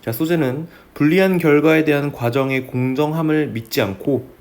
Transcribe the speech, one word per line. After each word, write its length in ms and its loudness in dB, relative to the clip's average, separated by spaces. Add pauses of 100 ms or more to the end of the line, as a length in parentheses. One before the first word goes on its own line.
자, 100 -8
소재는 560 -2 (260)
불리한 440 2
결과에 480 4
대한 260 0
과정의 560 -2
공정함을 800 0
믿지 340 -4
않고 460 -2 (140)